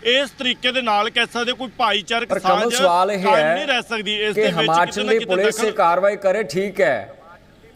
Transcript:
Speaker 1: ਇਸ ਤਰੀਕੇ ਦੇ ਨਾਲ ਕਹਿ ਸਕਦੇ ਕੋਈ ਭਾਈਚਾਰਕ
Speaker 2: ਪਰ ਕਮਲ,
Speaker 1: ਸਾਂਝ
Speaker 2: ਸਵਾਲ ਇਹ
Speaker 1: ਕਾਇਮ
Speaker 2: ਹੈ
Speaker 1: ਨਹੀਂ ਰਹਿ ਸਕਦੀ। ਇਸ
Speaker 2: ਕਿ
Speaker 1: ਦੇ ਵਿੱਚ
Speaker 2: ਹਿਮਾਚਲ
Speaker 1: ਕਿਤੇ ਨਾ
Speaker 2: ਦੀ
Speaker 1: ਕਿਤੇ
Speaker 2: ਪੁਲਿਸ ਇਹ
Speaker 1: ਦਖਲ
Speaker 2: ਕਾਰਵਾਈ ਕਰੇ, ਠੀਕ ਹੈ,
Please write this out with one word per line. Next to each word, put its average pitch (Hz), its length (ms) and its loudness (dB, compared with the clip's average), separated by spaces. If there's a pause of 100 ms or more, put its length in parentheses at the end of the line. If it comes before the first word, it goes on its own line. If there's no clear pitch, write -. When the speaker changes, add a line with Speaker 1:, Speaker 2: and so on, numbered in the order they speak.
Speaker 1:
ਇਸ 262 260 2
ਤਰੀਕੇ 254 420 -4
ਦੇ 262 100 -2
ਨਾਲ 214 280 0
ਕਹਿ 233 240 0
ਸਕਦੇ 240 200 -4
ਕੋਈ 240 240 -10
ਭਾਈਚਾਰਕ 226 500 -2
Speaker 2:
ਪਰ 190 120 -2
ਕਮਲ, 185 200 2
Speaker 1:
ਸਾਂਝ 233 160 -2
Speaker 2:
ਸਵਾਲ 190 360 2
ਇਹ 190 120 -4
Speaker 1:
ਕਾਇਮ 196 120 4
Speaker 2:
ਹੈ 156 200 2
Speaker 1:
ਨਹੀਂ 302 100 -4
ਰਹਿ 247 160 0
ਸਕਦੀ। 214 340 -4
ਇਸ 208 200 -2
Speaker 2:
ਕਿ 214 60 0
Speaker 1:
ਦੇ 214 60 2
ਵਿੱਚ 175 100 -2
Speaker 2:
ਹਿਮਾਚਲ 165 340 2
Speaker 1:
ਕਿਤੇ 208 120 -4
ਨਾ 220 80 0
Speaker 2:
ਦੀ 226 80 4
Speaker 1:
ਕਿਤੇ 185 160 -2
Speaker 2:
ਪੁਲਿਸ 208 240 0
ਇਹ 233 40 -2
Speaker 1:
ਦਖਲ 214 80 0
Speaker 2:
ਕਾਰਵਾਈ 190 440 2
ਕਰੇ, 202 280 0
ਠੀਕ 196 380 -4
ਹੈ, 120 320 0 (640)